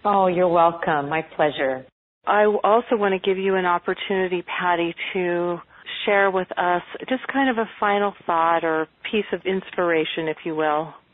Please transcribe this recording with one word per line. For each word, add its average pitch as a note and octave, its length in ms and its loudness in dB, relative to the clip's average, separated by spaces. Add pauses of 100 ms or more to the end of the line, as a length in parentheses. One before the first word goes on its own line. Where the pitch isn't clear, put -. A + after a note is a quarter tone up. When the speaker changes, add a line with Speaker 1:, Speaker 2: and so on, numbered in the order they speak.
Speaker 1:
Oh, G3 220 4
you're F3+ 200 2
welcome. E3 600 2
My D#3+ 120 -2
pleasure. C#3 640 -2 (400)
Speaker 2:
I G#3 200 4
also G#3+ 500 2
wanna G3 240 0
give F#3+ 180 0
you F#3+ 180 0
an F#3 100 0
opportunity, F3+ 760 -2
Patty, E3+ 520 -2 (180)
to F3 480 -2 (440)
share G3 260 4
with F#3 160 -2 (100)
us F3 260 0 (260)
just C4 180 -4
kind C4+ 220 0
of A3+ 80 -2
a A3 120 -2 (100)
final G3+ 340 2 (120)
thought E3 380 2
or D#3+ 240 0 (240)
piece G#3+ 220 0
of F3 120 -8
inspiration, E3+ 840 -2
if D#3 180 -4
you D#3+ 100 -4
will. D#3 380 -2 (200)